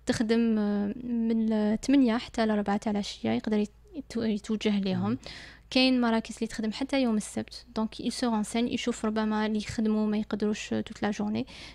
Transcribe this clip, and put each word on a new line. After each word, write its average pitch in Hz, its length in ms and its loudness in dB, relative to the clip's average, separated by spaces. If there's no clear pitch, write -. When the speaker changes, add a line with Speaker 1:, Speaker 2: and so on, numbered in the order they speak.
Speaker 1:
تخدم، 226 520 2
آه، 208 360 0
من 220 720 2
ثمانية 262 400 4
حتى 233 300 -2
لأربعة 208 300 2
تاع 214 160 -2
العشية، 208 380 -4
يقدر 226 280 0
يت-، - 580 -6
يتوجه 214 640 0
ليهم. 190 300 0
Speaker 2:
مم. 254 80 -2
Speaker 1:
كاين 254 300 4
مراكز 226 340 0
اللي 226 120 -4
تخدم 220 260 -4
حتى 269 300 0
يوم 226 140 2
السبت، - 500 -6
دونك 220 240 -4
يل 247 120 -4
سو 247 180 0
رونسيني، 226 440 0
يشوف 233 300 -4
ربما 214 420 0
اللي 214 120 0
يخدموا 214 480 0
ما 208 120 0
يقدروش 214 500 -2
توت 220 340 -4
لا 208 80 0
جورني 214 360 -4